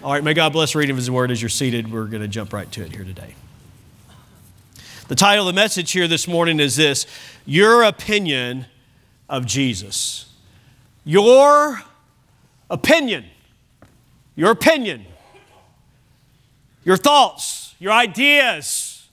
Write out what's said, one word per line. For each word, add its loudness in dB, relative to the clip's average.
All -4
right, -2
may 0
God 2
bless -2
the -2
reading 0
of -4
his -6
word. -2
As -4
you're -6
seated, -4
we're -8
gonna -10
jump -10
right -10
to -12
it -16
here -16
today. -16
The -4
title 2
of -4
the 0
message -2
here 0
this -2
morning 0
is 0
this, 0
"Your 4
Opinion -2
of -6
Jesus." -6
Your 6
opinion. 0
Your 2
opinion. 0
Your 4
thoughts, 0
your -6
ideas 0